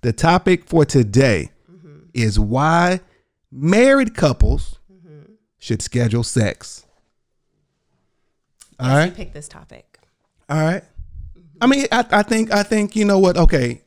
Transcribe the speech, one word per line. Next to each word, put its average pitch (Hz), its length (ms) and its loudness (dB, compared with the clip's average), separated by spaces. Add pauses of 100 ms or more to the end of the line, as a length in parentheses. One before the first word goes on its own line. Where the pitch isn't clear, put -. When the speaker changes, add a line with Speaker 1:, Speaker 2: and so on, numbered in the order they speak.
Speaker 1:
The 120 120 -4
topic 180 520 0
for 165 200 2
today 113 640 0 (220)
Speaker 2:
Mm-hmm. - 260 -20 (140)
Speaker 1:
is 110 240 -2
why 156 640 0 (540)
married 226 640 2
couples - 640 0 (120)
Speaker 2:
Mm-hmm. 165 420 -20 (240)
Speaker 1:
should - 220 -8
schedule 120 440 -4
sex. - 600 -6 (2000)
All 127 80 -4
Speaker 2:
Yes, 131 80 2
Speaker 1:
right. 151 80 2
Speaker 2:
you 180 80 -6
picked - 220 -16
this 147 120 -18
topic. - 540 -20 (480)
Speaker 1:
All 156 120 -2
right. 165 220 -2
Speaker 2:
Mm-hmm. - 760 -20
Speaker 1:
I 233 80 0
mean, 277 240 0
I, 240 180 0
I 208 140 2
think, 220 280 -2
I 202 120 0
think, 208 320 -2
you 214 80 0
know 196 160 2
what? 180 160 2
Okay. 131 500 2